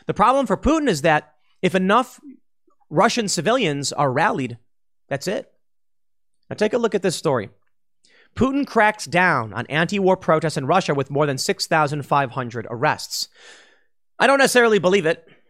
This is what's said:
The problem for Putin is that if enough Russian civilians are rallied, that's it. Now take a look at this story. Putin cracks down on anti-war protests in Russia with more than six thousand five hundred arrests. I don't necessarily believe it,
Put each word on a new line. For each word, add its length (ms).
The 80
problem 320
for 120
Putin 320
is 120
that 320
if 120
enough 460
Russian 380
civilians 680
are 180
rallied, 460
that's 200
it. 220
Now 80
take 160
a 40
look 160
at 80
this 140
story. 340
Putin 320
cracks 380
down 480
on 140
anti-war 500
protests 400
in 100
Russia 260
with 160
more 160
than 120
six 280
thousand 380
five 280
hundred 380
arrests. 600
I 80
don't 120
necessarily 400
believe 260
it, 200